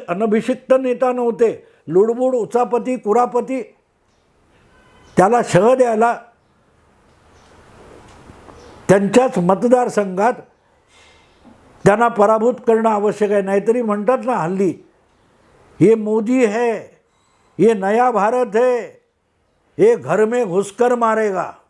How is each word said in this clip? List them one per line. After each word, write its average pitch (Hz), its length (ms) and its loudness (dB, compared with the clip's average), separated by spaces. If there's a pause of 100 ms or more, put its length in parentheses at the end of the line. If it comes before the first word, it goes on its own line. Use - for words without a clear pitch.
अनभिषिक्त 220 720 -2
नेता 254 320 -2
नव्हते. 233 560 -2 (200)
लुडबुड, 226 480 0
उचापती, 240 600 -2
कुरापती 240 800 -2 (1400)
त्याला 202 280 4
शह 214 300 4
द्यायला 233 440 0 (2750)
त्यांच्याच 202 480 2
मतदारसंघात 202 960 0 (1500)
त्यांना 214 220 4
पराभूत 220 460 2 (140)
करणं 226 220 2
आवश्यक 208 420 -2
आहे. 202 100 0
नाहीतरी 202 400 0
म्हणतात 208 440 -2
ना 254 80 -2
हल्ली, 185 400 -2 (1040)
"ये 208 160 4
मोदी 220 500 0
है, 220 320 -2 (800)
ये 214 160 4
नया 220 380 0
भारत 220 440 -2
है, 247 240 0 (1000)
ये 220 180 4
घर 180 300 -2
में 240 220 -2
घुसकर 196 480 -2
मारेगा." 214 560 -2 (180)